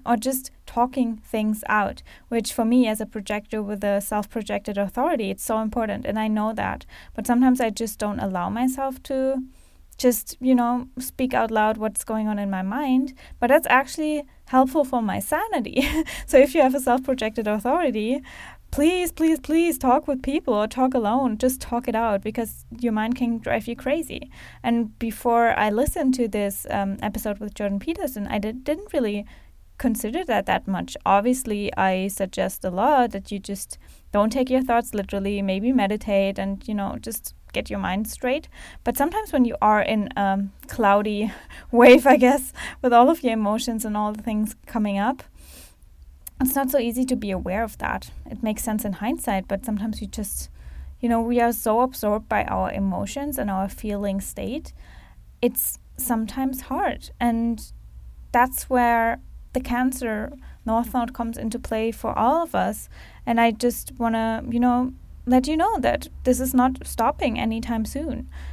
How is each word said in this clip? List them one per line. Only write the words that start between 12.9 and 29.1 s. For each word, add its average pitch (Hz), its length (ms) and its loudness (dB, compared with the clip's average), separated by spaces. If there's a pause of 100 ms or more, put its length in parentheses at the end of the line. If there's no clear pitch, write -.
But 240 80 2
that's 277 200 6
actually 294 580 2 (200)
helpful 262 400 4
for 262 160 0
my 202 180 -2
sanity. 320 680 0
<laughs> 311 160 0 (240)
So 285 100 6
if 269 160 8
you 330 80 6
have 262 140 6
a 285 40 -2
self-projected 247 680 0
authority, 240 760 0 (500)
please, 339 400 2
please, 320 280 2
please 320 380 2
talk 269 300 2
with 269 140 -2
people 269 320 -2
or 208 140 2
talk 262 260 0
alone. 233 440 0
Just 262 240 0
talk 240 260 -4
it 226 80 -2
out, 220 260 0
because 220 440 -6 (140)
your 233 140 0
mind 220 220 0
can 233 240 -2
drive - 280 -4
you 233 80 -6
crazy. - 540 -4 (340)
And 233 360 0
before 233 580 2
I 208 120 2
listened 262 460 0
to 247 120 0
this, 202 420 -4
um, 196 320 -2
episode 208 380 -4
with 208 140 -10
Jordan 202 260 -4
Peterson, 294 480 -6
I 208 120 -2
did, 220 240 -6
didn't 370 300 -4
really 208 320 -2 (520)